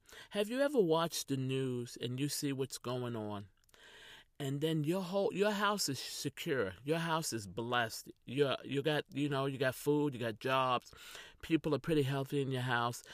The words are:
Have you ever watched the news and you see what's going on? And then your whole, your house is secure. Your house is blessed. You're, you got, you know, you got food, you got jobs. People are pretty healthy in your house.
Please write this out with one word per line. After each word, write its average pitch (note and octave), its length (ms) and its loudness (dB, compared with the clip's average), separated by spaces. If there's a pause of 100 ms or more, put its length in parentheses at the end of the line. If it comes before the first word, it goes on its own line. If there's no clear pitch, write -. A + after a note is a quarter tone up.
(320)
Have G#3 180 0
you B3+ 120 0
ever C#4+ 180 4
watched E3 500 2
the C#3 80 0
news C3 600 -2
and B2 200 -4
you C#3+ 100 -2
see C#3 240 -2
what's C3 240 -4
going B2 380 -4
on? G#2 300 -6 (920)
And C#3 200 -4
then D#3 240 2
your F3 200 0
whole, F#3+ 280 2
your G3+ 200 4
house G3+ 360 2
is C3+ 120 -4
secure. B2+ 760 -2 (100)
Your D3+ 140 2
house E3 340 0
is A2+ 140 -4
blessed. A2+ 640 -2 (160)
You're, C3 380 2
you C3+ 180 -2
got, D3+ 220 0 (100)
you C#3+ 160 0
know, C#3 160 0
you C#3 140 -4
got C3 160 2
food, D3 400 2
you A2 40 -6
got A2+ 200 -2
jobs. C3 520 2 (520)
People D#3 320 2
are C3 40 0
pretty D3+ 220 4
healthy C#3 400 0
in C3 100 -2
your B2+ 120 -2
house. A#2+ 400 0 (100)